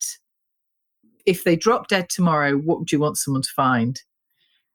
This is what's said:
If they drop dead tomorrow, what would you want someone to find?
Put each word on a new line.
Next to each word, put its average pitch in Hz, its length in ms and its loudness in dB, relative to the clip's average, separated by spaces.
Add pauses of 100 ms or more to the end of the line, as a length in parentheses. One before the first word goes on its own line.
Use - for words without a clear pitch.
(1300)
If 180 180 0
they 175 120 4
drop 226 320 0
dead 185 220 -2
tomorrow, 151 460 2
what 151 220 0
would - 140 -6
you 147 80 2
want 151 180 0
someone 135 240 -2
to - 140 -6
find? 127 440 0 (760)